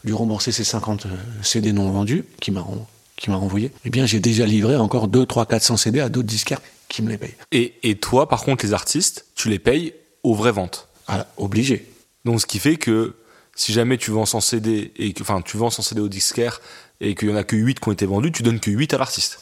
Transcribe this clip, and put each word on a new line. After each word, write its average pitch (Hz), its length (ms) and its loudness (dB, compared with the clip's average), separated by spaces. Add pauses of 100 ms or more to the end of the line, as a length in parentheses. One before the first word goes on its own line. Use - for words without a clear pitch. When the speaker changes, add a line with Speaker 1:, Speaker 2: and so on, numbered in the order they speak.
Speaker 1:
lui 104 80 -2
rembourser 110 400 -2
ses 110 120 -2
cinquante, 107 420 -2
euh, 92 100 -6 (260)
C - 180 0
D 107 120 2
non 98 180 2
vendus, 104 340 0 (160)
qui - 100 -4
m'a 95 100 -2
ren-, 110 260 -8 (300)
qui - 140 -4
m'a 98 60 0
renvoyé, 101 340 -2 (140)
eh 117 60 -6
bien, 131 160 2
j'ai 107 140 2
déjà 113 260 4
livré 107 300 4
encore 110 320 2
deux, 123 180 4
trois, 113 200 0
quatre 113 160 2
cents 113 140 2
C 113 140 2
D 131 100 2
à 135 80 0
d'autres 113 200 -2
disquaires 113 320 -4 (280)
qui - 140 -6
me 110 60 0
les 110 100 -4
payent. - 160 -10 (180)
Speaker 2:
Et, 120 300 2
et 110 140 2
toi, 135 320 2
par 120 160 0
contre, 135 220 2
les 101 80 0
artistes, - 600 -2
tu - 140 -4
les 202 100 2
payes 160 360 0 (280)
aux 120 120 4
vraies 110 180 2
ventes. 95 360 -6 (200)
Speaker 1:
Voilà, - 180 -4 (120)
obligé. 107 520 0 (340)
Speaker 2:
Donc, 117 160 2
ce - 60 -2
qui - 120 -4
fait 151 180 4
que 113 380 0 (400)
si - 180 -2
jamais 117 240 2
tu 113 140 -4
vends 107 160 0
cent 110 140 -2
C 113 200 0
D 107 360 -2
et 104 160 -4
que, - 100 -10
enfin, 98 200 -2
tu - 140 -10
vends 117 140 0
cent 107 120 -6
C - 120 -4
D 107 60 -2
au 104 80 0
disquaire 117 520 -2 (400)
et 104 140 -2
qu'il 104 160 -2
y - 20 2
en 104 40 0
a 101 80 0
que 110 120 -2
huit 117 240 2
qui - 80 -4
ont 107 40 4
été 98 140 0
vendus, 104 240 2
tu 160 120 -6
donnes 117 180 2
que 107 100 -2
huit 123 240 0
à 135 40 2
l'artiste. - 440 -4